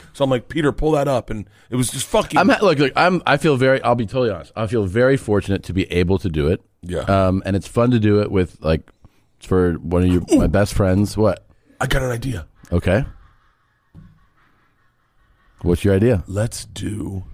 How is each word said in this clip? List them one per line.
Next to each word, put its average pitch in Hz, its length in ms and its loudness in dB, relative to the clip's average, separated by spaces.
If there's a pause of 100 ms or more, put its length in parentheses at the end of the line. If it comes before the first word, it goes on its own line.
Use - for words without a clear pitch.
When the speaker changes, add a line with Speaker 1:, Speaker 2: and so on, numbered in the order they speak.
(120)
Speaker 1:
So 139 120 -4
I'm 135 60 0
like, 123 180 -2
"Peter, 143 240 0
pull 156 200 -2
that 143 140 0
up," 127 240 -2
and 107 180 -10 (220)
it 120 60 -4
was 127 140 0
just - 160 -8
fucking 196 320 0
Speaker 2:
I'm 180 100 4
ha-, 233 120 4
look, 170 200 2
look, 139 160 2
I'm, 175 280 2
I 139 120 2
feel 143 200 2
very, 131 260 2
I'll 120 120 2
be 120 120 -2
totally 127 240 -2
honest. 85 260 -10
I 110 100 -4
feel 107 180 -2
very 123 320 2
fortunate 98 480 -2
to - 80 -10
be 90 200 -2
able 90 260 2
to 101 100 -6
do 76 200 0
it. 95 120 0 (220)
Speaker 1:
Yeah. 87 200 -8
Speaker 2:
Um, 95 440 2
and 95 100 0
it's 92 120 -6
fun 120 240 2
to 117 80 2
do 104 200 4
it 104 120 -2
with, 92 280 -2
like, 78 300 -2 (500)
for 90 340 0
one 87 280 -2
of 90 60 4
your, 90 140 2 (140)
my 240 120 2
best 98 260 0
friends. 98 420 0
What? 101 300 0 (340)
Speaker 1:
I 135 60 -2
got 135 160 0
an 127 80 -4
idea. 117 380 -8 (240)
Speaker 2:
Okay. 92 320 0 (2500)
What's 87 220 0
your 98 100 4
idea? 104 320 2
Speaker 1:
Let's 101 400 -6
do, 98 680 -10